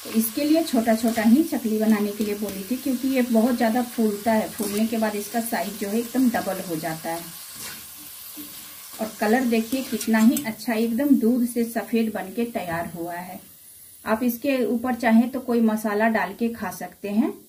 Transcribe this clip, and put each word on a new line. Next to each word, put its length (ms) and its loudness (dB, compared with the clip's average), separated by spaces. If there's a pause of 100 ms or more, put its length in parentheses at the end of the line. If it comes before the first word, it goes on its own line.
तो 80 -12
इसके 320 0
लिए 200 4
छोटा 320 2
छोटा 280 0
ही 220 8
चकली 340 -2
बनाने 320 4
के 120 -2
लिए 120 -2
बोली 280 -6
थी, 140 -4
क्योंकि 320 -2
ये 140 2
बहुत 320 4
ज़्यादा 280 2
फूलता 480 0
है, 180 2
फूलने 380 -2
के 100 -2
बाद 180 0
इसका 280 -4
size 360 -4
जो 80 -4
है 120 0
एकदम 320 2
double 320 -2
हो 140 -4
जाता 340 -6
है। 100 -6 (1800)
और 180 -8
color 280 4
देखिए 360 0
कितना 380 0
ही 240 6
अच्छा, 280 -6
एकदम 440 2
दूध 300 2
से 180 0
सफ़ेद 480 -2
बन 200 -8
के 180 -2
तैयार 400 -4
हुआ 240 -8
है। 240 -12 (680)
आप 180 -2
इसके 420 0
ऊपर 300 -2
चाहें 360 6
तो 100 -6
कोई 200 0
मसाला 480 2
डाल 240 -2
के 180 -2
खा 220 -8
सकते 380 -10
हैं। 220 2 (160)